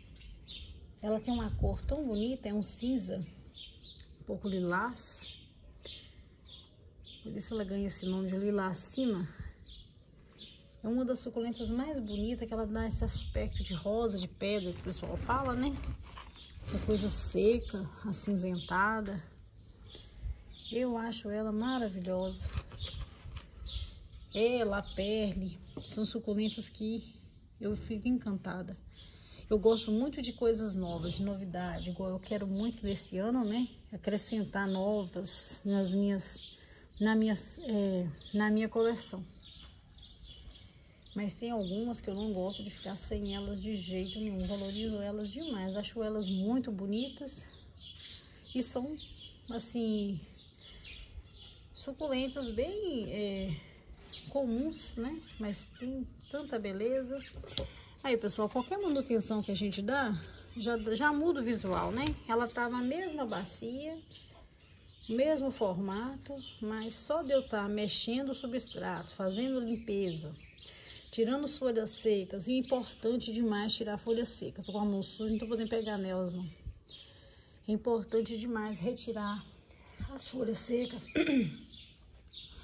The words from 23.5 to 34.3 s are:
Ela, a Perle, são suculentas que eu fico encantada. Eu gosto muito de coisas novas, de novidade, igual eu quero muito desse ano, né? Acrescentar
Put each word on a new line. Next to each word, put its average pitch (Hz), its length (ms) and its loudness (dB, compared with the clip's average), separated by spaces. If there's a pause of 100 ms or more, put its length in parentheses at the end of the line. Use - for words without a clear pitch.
Ela, 220 440 4
a 202 40 0
Perle, 196 760 0 (260)
são 214 200 -2
suculentas 214 640 0
que 220 440 -4 (460)
eu 208 160 0
fico 220 300 -4
encantada. 185 720 0 (760)
Eu 214 80 8
gosto 220 320 6
muito 262 320 4
de 240 100 -2
coisas 220 440 4
novas, 170 380 0
de 196 80 0
novidade, 180 680 -2
igual 185 200 -2
eu 185 100 -2
quero 202 260 -2
muito 214 360 0
desse 196 360 -2
ano, 233 260 4
né? 233 240 2 (240)
Acrescentar 202 760 0